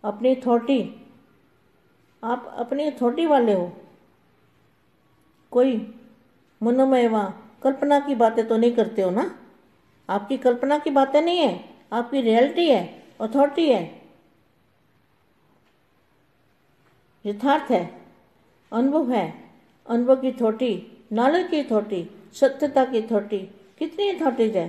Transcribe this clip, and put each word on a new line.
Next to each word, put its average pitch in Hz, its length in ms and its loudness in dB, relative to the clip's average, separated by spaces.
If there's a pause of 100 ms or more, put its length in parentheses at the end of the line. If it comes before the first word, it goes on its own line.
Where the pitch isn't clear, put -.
अपनी 214 320 0
अथॉरिटी 240 640 0 (1200)
आप 240 340 -6
अपनी 269 260 -4
अथॉरिटी 294 420 0
वाले 254 280 4
हो, 175 180 -2 (1800)
कोई 247 240 2 (880)
मनोमय 254 440 4
व 220 160 0 (400)
कल्पना 285 360 2
की 285 160 -4
बातें 226 320 2
तो 226 100 0
नहीं 233 140 4
करते 226 300 -2
हो 185 80 2
ना? 262 280 -2 (720)
आपकी 202 280 -4
कल्पना 262 400 2
की 294 120 -2
बातें 269 320 2
नहीं 339 160 0
है, 208 320 -2 (240)
आपकी 240 280 -2
रियलिटी 262 480 2
है, 202 140 4 (380)
अथॉरिटी 285 480 0
है, 185 320 -2 (3250)
यथार्थ 262 460 -2
है, 185 120 0 (880)
अनुभव 269 400 0
है, 180 220 -2 (560)
अनुभव 247 320 2
की 262 100 -2
अथॉरिटी, 220 840 -4
नॉलेज 311 360 0
की 311 100 -2
अथॉरिटी, 208 500 -4 (240)
सत्यता 269 520 2
की 247 160 -2
अथॉरिटी, 214 380 -4 (400)
कितनी 392 300 -4
अथॉरिटीज 240 480 0
है? 170 120 -2